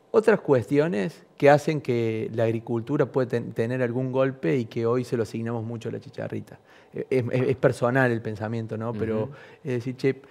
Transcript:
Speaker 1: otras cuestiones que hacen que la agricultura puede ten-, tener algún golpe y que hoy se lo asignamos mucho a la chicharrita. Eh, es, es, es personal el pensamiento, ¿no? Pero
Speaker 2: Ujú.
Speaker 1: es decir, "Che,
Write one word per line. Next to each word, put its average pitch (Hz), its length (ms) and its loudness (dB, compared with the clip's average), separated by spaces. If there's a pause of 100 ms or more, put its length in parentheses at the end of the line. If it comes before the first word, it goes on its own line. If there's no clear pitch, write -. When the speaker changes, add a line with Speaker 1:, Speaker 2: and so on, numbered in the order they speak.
(120)
Speaker 1:
otras 220 280 4
cuestiones 156 840 2 (140)
que 143 140 8
hacen 147 300 4
que 113 520 -2
la 113 120 2
agricultura 117 600 0
puede 131 220 0
ten-, 117 260 -4
tener 127 300 -2
algún 123 280 -2
golpe 135 460 0
y 117 80 0
que 113 220 -2
hoy 123 160 2
se 127 120 -6
lo 113 80 2
asignamos 113 400 -6
mucho 117 260 -8
a - 20 -8
la 110 80 -8
chicharrita. - 580 -10 (360)
Eh, - 180 -6
es, 127 200 2
es, 127 180 0
es 127 80 2
personal 127 540 2
el 113 100 -2
pensamiento, 110 540 -6
¿no? 113 160 -4
Pero 110 340 -2
Speaker 2:
Ujú. 139 60 -10 (320)
Speaker 1:
es 135 100 -4
decir, 123 240 -6
"Che, 135 340 0